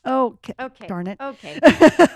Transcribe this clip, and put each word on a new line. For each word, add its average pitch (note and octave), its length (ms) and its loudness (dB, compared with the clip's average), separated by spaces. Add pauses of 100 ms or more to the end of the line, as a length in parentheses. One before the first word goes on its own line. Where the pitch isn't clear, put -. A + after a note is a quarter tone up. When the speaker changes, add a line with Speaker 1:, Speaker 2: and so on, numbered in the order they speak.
Speaker 1:
oh, B3+ 380 -4
ca-, - 160 -16
Speaker 2:
Okay, C4 280 -16
Speaker 1:
darn F3 200 -10
it. G3+ 140 -12
Speaker 2:
okay. A#3 380 -16 (560)